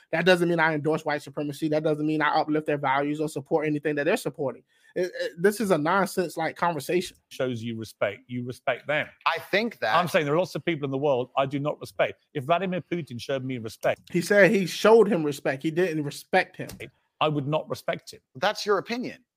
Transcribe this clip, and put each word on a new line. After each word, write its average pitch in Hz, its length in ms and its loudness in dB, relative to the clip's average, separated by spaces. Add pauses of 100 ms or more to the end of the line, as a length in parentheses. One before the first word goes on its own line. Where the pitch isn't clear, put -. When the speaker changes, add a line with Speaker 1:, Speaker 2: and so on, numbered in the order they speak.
(140)
Speaker 1:
That 165 120 0
doesn't 175 220 6
mean 170 120 2
I 160 140 4
endorse 156 300 0
white 147 180 -2
supremacy. 147 460 -6
That 156 160 0
doesn't 151 240 0
mean 156 140 0
I 151 80 4
uplift 151 360 0
their 147 120 0
values 143 420 0
or 151 80 -2
support 151 400 -2
anything 151 280 -2
that 143 100 -2
they're 190 120 2
supporting. 139 460 -6 (300)
It, 180 160 -2 (120)
it, 180 160 -4
this 202 240 2
is 196 100 2
a 170 60 4
nonsense, 175 580 0
like, 160 220 -4
conversation. 175 580 -2 (140)
Speaker 2:
Shows 127 340 -4
you 113 140 -6
respect. 107 500 -6
You 123 180 -8
respect 123 420 -6
them. 143 200 -2 (180)
Speaker 3:
I 165 120 2 (120)
think 214 300 0
that 110 160 0
Speaker 2:
I'm 170 140 2
saying 165 160 2
there 143 100 0
are 170 40 2
lots 185 160 -2
of 156 100 -8
people 156 180 -4
in 135 80 -4
the 135 60 -4
world 135 400 0
I 135 80 2
do 139 140 -4
not 147 200 -4
respect. - 540 -4
If 143 100 -6
Vladimir 175 380 0 (100)
Putin 139 300 -6
showed 135 240 -4
me 131 120 -6
respect 113 440 -4 (100)
Speaker 1:
He - 100 0
said 202 300 8
he 196 140 2
showed 208 420 6
him 175 160 0
respect. 139 400 -4
He 160 80 -2
didn't 160 320 0
respect 175 540 -2
him. 135 100 -10 (540)
Speaker 2:
I 151 80 2
would 147 180 -2
not 151 220 -2
respect - 420 -8
him. - 80 -20 (160)
Speaker 3:
That's 196 300 -2
your 202 140 2
opinion. 220 400 -8 (180)